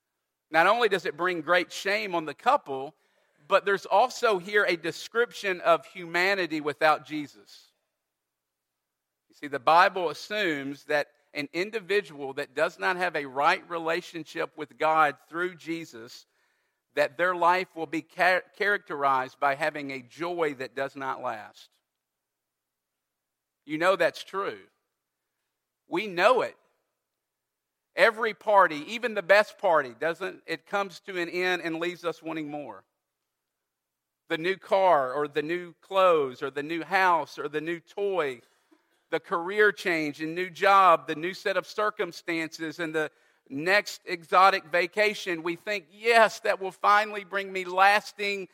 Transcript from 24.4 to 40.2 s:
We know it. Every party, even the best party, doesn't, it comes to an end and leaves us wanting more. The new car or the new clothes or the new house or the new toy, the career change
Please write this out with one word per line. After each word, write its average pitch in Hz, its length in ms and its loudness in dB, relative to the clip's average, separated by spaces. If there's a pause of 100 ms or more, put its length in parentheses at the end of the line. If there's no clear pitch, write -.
We 190 200 -4
know 196 340 4
it. 117 160 -4 (1400)
Every 220 380 2
party, 175 540 4
even 226 260 -6
the 202 80 -4
best 196 360 6
party, 151 420 2
doesn't, 165 480 -6
it 165 180 -8
comes 196 360 -6
to 185 200 -8
an 170 60 -4
end 180 340 -2
and 160 180 -4
leaves 175 260 -6
us 160 180 -6
wanting 160 260 -8
more. 135 340 -12 (1500)
The 165 80 -2
new 180 180 -2
car 175 580 2
or 147 140 -2
the 147 140 -4
new 170 400 -6
clothes 165 600 2
or 139 80 -6
the 143 140 -8
new 160 200 -8
house 175 540 0
or 151 120 -6
the 151 100 -6
new 165 220 -6
toy, 165 600 -4 (680)
the 156 100 -2
career 196 540 0
change 156 480 -4